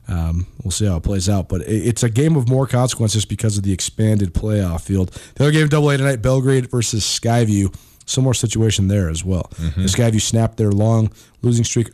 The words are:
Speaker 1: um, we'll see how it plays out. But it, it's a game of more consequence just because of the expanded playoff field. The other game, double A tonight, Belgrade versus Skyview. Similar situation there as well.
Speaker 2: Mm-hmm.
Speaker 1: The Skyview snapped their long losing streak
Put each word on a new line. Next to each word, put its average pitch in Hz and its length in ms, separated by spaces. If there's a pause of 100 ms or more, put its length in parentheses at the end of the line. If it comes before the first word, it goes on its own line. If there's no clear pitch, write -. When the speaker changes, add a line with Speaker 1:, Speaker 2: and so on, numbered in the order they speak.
Speaker 1:
um, 85 400 (160)
we'll 95 80
see 104 160
how 90 120
it 76 40
plays 98 260
out. 98 200
But 90 140
it, 107 260
it's 117 160
a 120 40
game 147 280
of 120 120
more 131 200
consequence 123 460
just 104 140
because 104 280
of 98 80
the 98 80
expanded 107 600
playoff 101 500
field. 95 280 (240)
The 135 100
other 151 80
game, 156 140
double 147 240
A 139 60
tonight, 135 260
Belgrade 131 480
versus 110 340
Skyview. 107 680 (320)
Similar 131 280
situation 110 520
there 95 220
as 80 160
well. 90 300
Speaker 2:
Mm-hmm. 82 280
Speaker 1:
The 95 60
Skyview 110 320
snapped 113 360
their 107 140
long 110 400 (320)
losing 117 220
streak 113 280